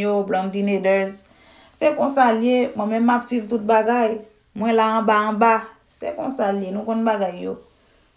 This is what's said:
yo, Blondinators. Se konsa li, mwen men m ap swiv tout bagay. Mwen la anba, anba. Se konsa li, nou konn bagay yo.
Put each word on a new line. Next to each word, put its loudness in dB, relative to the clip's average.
yo, 0
Blondinators. -2
Se 2
konsa 2
li, 2
mwen -4
men 2
m 4
ap -2
swiv -4
tout -2
bagay. 2
Mwen 0
la 4
anba, 2
anba. 4
Se -8
konsa -4
li, -6
nou -6
konn -2
bagay -2
yo. -6